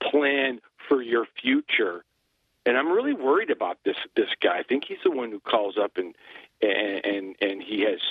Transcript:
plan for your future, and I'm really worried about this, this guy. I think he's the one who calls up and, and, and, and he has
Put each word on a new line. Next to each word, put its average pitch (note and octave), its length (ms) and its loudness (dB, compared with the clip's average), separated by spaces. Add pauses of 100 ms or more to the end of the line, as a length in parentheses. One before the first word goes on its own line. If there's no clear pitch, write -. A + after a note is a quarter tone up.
plan C#3 600 0 (260)
for C#3 140 4
your A#2 240 0 (160)
future, A#2+ 600 0 (600)
and B2 120 4
I'm D3 140 2
really B3+ 220 2
worried D#3+ 360 2
about F2 360 -2
this, G2 100 0 (200)
this G#2 120 2 (160)
guy. F#2 160 2
I - 40 -4
think - 240 -2
he's G4 160 -8
the F#3+ 80 4
one B2 200 -4
who G2+ 80 -10
calls G#2 420 0
up G2+ 160 -2
and, F2 160 -4 (480)
and, G2+ 440 0
and, G2 340 -4
and G2 240 -2
he G2+ 180 -4
has G2+ 180 2 (120)